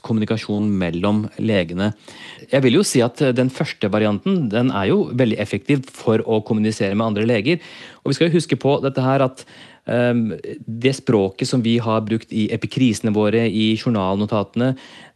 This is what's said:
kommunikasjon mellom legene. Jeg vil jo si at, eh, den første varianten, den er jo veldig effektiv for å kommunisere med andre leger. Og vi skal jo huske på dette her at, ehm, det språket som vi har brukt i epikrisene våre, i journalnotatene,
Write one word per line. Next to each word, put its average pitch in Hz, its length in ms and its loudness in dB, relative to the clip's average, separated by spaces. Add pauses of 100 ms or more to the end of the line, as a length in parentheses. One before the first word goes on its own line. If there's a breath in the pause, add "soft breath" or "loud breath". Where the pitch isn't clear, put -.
kommunikasjon 107 640 -2 (160)
mellom 98 420 0 (140)
legene. 101 540 -2 (580 loud breath)
Jeg 135 100 2
vil 127 140 4
jo 202 80 4
si 135 180 2
at, 117 220 -2
eh, 131 80 4
den 127 180 0
første - 400 -4
varianten, 107 640 0
den 123 180 2
er 101 220 0
jo 196 140 2 (100)
veldig 113 240 2
effektiv 131 500 -2
for 110 380 0
å 110 160 0
kommunisere 107 500 0
med 113 140 0
andre 107 180 0
leger. 120 340 0 (440 loud breath)
Og 135 80 -2
vi 139 60 0
skal 165 100 2
jo 160 60 2
huske 156 260 0
på 135 240 0
dette 135 160 -2
her 131 240 2
at, 131 220 -4 (420 loud breath)
ehm, 120 460 0 (340)
det 117 300 0
språket 107 500 0
som 127 160 2
vi 113 140 2
har 110 240 0
brukt 110 320 -4
i 107 180 0
epikrisene 113 640 0
våre, 107 320 2
i 110 300 2
journalnotatene, 107 1000 0 (400 loud breath)